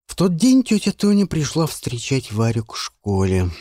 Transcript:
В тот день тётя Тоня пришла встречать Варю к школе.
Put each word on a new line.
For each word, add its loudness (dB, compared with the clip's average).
В -16
тот 2
день 4
тётя 0
Тоня 2
пришла -2
встречать -4
Варю 0
к -16
школе. 0